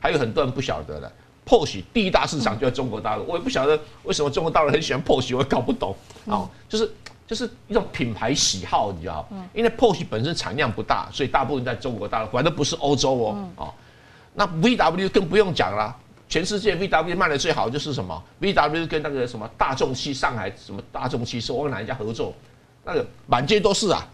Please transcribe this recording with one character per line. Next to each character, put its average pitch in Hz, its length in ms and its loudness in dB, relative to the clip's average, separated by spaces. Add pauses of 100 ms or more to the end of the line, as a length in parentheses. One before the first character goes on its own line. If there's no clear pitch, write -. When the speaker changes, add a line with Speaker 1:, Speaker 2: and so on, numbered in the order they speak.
Speaker 1:
还 147 100 2
有 - 80 4
很 120 140 -2
多 151 100 2
人 131 80 0
不 120 80 -6
晓 80 260 -4
得 76 140 -10
的。 65 140 -14 (340)
Porsche 147 360 4 (120)
第 220 100 4
一 185 60 0
大 151 160 4
市 147 160 -2
场 113 180 0
就 135 60 2
在 127 40 4
中 127 200 -2
国 104 100 -6
大 107 160 -2
陆， - 60 -4
Speaker 2:
嗯。 - 60 -8
Speaker 1:
我 170 100 -2
也 - 40 -8
不 135 60 -4
晓 131 180 2
得 151 140 4 (220)
为 117 100 -2
什 151 100 0
么 143 60 2
中 160 160 0
国 165 60 0
大 156 140 4
陆 143 60 2
很 151 120 4
喜 156 100 -2
欢 131 100 -2
Porsche， 127 320 0
我 127 80 2
也 127 60 -2
搞 - 140 2
不 139 100 0
懂。 98 240 -4 (300)
Speaker 2:
嗯。 - 80 -2
Speaker 1:
哦， - 160 -2 (180)
就 - 80 -4
是， 214 160 0 (340)
就 - 80 -8
是 226 140 -6 (200)
一 - 40 -8
种 208 180 2
品 120 220 -2
牌 113 220 0
喜 92 320 0
好， 117 260 0
你 85 80 -10
知 80 60 -8
道？ 80 240 -8
Speaker 2:
嗯。 190 240 -12
Speaker 1:
因 226 100 0
为 226 60 4
Porsche 214 400 4
本 110 120 -2
身 160 120 -2
产 - 200 -6
量 135 160 2
不 110 120 -4
大， 107 280 0
所 - 140 -2
以 - 20 0
大 135 200 2
部 143 80 -4
分 127 100 -2
在 123 100 -2
中 120 220 -6
国 95 100 -8
大 113 160 -2
陆， 110 60 -6
反 123 160 0
正 160 100 4
不 143 80 0
是 - 140 -2
欧 143 180 2
洲 131 200 2
哦。 110 200 0
Speaker 2:
嗯。 95 220 -8
Speaker 1:
哦， - 180 -10 (600)
那 202 100 2 (160)
V 233 160 6
W 180 320 4
更 196 180 4
不 185 120 2
用 190 160 4
讲 95 200 0
了， 107 220 -2 (320)
全 165 160 0
世 196 160 -2
界 196 140 2
V 180 120 -2
W 170 300 2
卖 180 140 4
的 143 80 2
最 160 120 0
好 117 200 2
就 139 80 -2
是 143 160 -4
什 110 100 -4
么 80 180 -10 (180)
？V 196 120 2
W 160 340 2
跟 156 140 -2
那 151 80 -4
个 135 180 -2
什 120 120 -8
么 107 180 -10
大 147 180 2
众 131 200 0
汽-， 139 180 -6
上 131 240 -2
海 98 180 -6
什 - 200 -16
么 98 80 -10 (100)
大 131 160 -4
众 120 160 -4
汽 120 160 -6
车， 127 140 -6
我 127 80 -2
跟 147 100 -2
哪 98 80 -6
一 - 60 -8
家 - 80 -6
合 110 180 -6
作？ 113 220 -6 (500)
那 - 80 -8
个 170 140 -2 (200)
满 180 200 2
街 208 120 6
都 196 140 4
是 196 160 0
啊 143 260 0